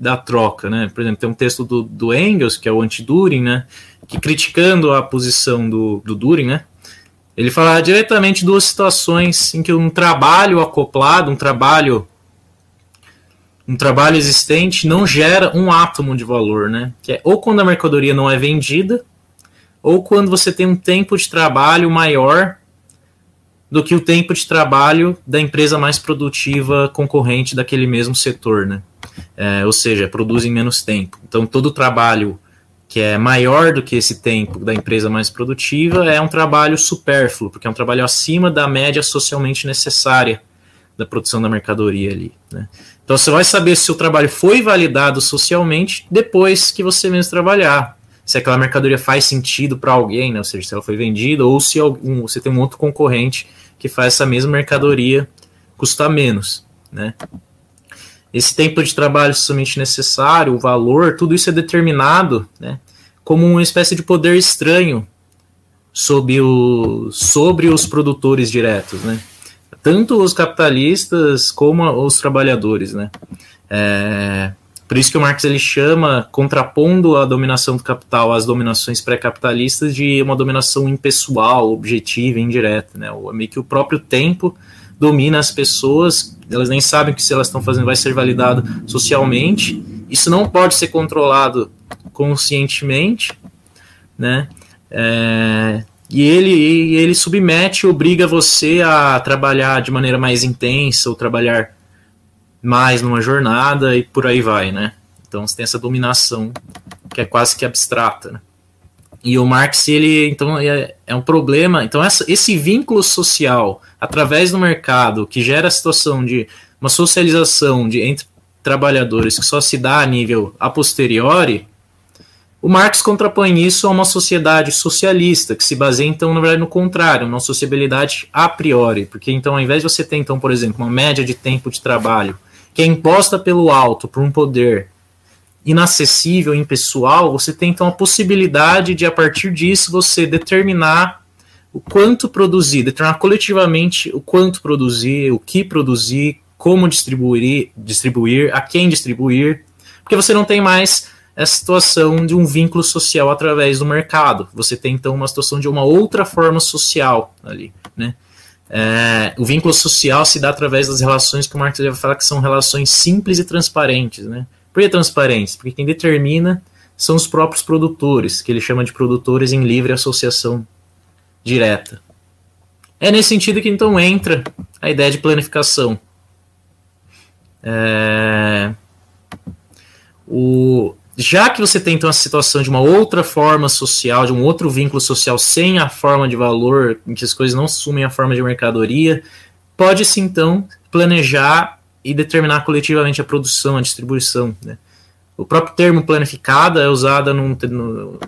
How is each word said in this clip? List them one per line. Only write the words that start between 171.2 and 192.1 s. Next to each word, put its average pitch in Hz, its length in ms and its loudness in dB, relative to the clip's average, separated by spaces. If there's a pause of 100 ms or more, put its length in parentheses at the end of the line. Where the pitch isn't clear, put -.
direta. 113 560 -2 (960)
É 202 140 2
nesse 214 160 2
sentido 214 320 0
que, 220 80 -4
então, 202 320 2
entra 180 420 0 (380)
a 151 100 -4
ideia 143 200 0
de 143 80 -4
planificação. 147 800 -2 (1600)
É, 107 1080 0 (1500)
o, 127 680 2 (220)
já 190 340 2
que 226 100 -6
você 196 180 2
tem, 170 160 0
então, 156 160 0
essa 151 100 0
situação 143 400 0
de 131 80 -2
uma 131 120 2
outra 175 420 4
forma 151 460 2
social, 127 580 0
de 127 60 -2
um 123 100 0
outro 165 260 0
vínculo 139 320 -2
social 123 380 -2
sem 180 400 2
a 143 100 0
forma 139 380 0
de 123 80 -2
valor, 120 720 2
em 117 80 -8
que 120 100 -6
as - 80 -4
coisas 127 220 -2
não 143 120 0
assumem 143 360 -4
a 131 80 -2
forma 131 240 0
de 123 80 -2
mercadoria, 123 800 0 (540)
pode-se, 190 440 2
então, 185 460 0 (240)
planejar 156 880 2 (240)
e 135 100 -8